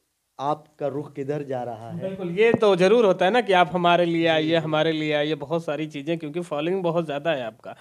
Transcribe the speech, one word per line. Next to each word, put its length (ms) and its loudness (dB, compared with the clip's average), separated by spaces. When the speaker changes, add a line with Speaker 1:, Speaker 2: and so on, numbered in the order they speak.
Speaker 1:
आपका 480 -6
रुख 260 -8
किधर 300 -6
जा 200 -6
रहा 260 -12
है? 120 -10
Speaker 2:
बिल्कुल, 300 -8
ये 220 4
तो 220 4
ज़रूर 300 4
होता 200 4
है 60 4
ना 100 2
कि 120 0
आप 200 6
हमारे 320 4
लिए 160 0
Speaker 1:
जी, 60 2
Speaker 2:
आइए, 200 2
Speaker 1:
जी। 80 2
Speaker 2:
हमारे 360 0
लिए 220 -2
आइए, 240 0
बहुत 260 -4
सारी 240 -6
चीज़ें, 320 -6
क्योंकि 220 -8
फॉलोइंग 420 -4
बहुत 220 -2
ज़्यादा 260 -4
है 120 -2
आपका, 380 -12